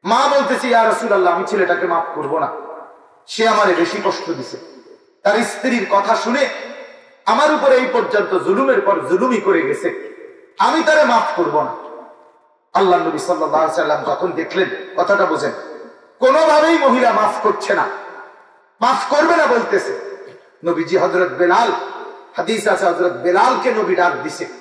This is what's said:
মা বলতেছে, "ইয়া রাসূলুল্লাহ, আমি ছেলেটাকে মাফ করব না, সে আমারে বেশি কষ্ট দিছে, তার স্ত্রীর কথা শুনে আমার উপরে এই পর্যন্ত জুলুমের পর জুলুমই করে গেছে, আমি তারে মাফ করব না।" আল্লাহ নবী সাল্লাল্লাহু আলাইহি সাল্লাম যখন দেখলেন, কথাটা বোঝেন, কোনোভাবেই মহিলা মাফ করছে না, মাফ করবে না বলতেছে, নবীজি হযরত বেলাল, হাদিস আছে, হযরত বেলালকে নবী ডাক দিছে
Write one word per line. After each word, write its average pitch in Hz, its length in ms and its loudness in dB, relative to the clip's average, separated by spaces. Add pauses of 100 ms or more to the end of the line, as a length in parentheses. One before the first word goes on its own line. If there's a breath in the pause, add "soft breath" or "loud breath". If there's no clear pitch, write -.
মা 247 240 2
বলতেছে, 262 400 0
"ইয়া 233 160 4
রাসূলুল্লাহ, 202 500 2
আমি 185 120 -4
ছেলেটাকে 175 400 0
মাফ 170 180 0 (100)
করব 147 240 -4
না, - 100 -2 (760)
সে 220 220 0
আমারে 196 260 4
বেশি 170 300 -2
কষ্ট - 260 -4
দিছে, 131 260 -8 (680)
তার 214 200 2
স্ত্রীর 233 480 -2
কথা 202 260 4
শুনে 247 320 0 (800)
আমার 294 280 4
উপরে 269 220 4
এই 247 160 2
পর্যন্ত 202 460 0
জুলুমের 247 420 2
পর - 280 2
জুলুমই 220 320 2
করে 175 220 2
গেছে, 143 260 -2 (720)
আমি 285 240 2
তারে 302 220 4
মাফ 240 320 0
করব 156 260 0
না।" - 240 -8 (880)
আল্লাহ 180 260 4
নবী 160 180 -4
সাল্লাল্লাহু 156 440 0
আলাইহি 156 140 -2
সাল্লাম 151 280 -2
যখন 180 280 -2
দেখলেন, 170 360 -2 (280)
কথাটা 185 300 2
বোঝেন, 156 260 -2 (680)
কোনোভাবেই 311 600 4
মহিলা 247 340 2
মাফ 214 300 0
করছে 202 320 -2
না, - 120 -2 (960)
মাফ 254 340 0
করবে 330 220 2
না 302 100 2
বলতেছে, 208 600 -2 (580)
নবীজি 165 320 -2
হযরত 180 360 0
বেলাল, 180 400 2 (640)
হাদিস 202 320 -2
আছে, 190 180 0
হযরত 175 260 0
বেলালকে 196 580 2
নবী 202 260 0
ডাক 180 160 2 (100)
দিছে - 240 -8 (140)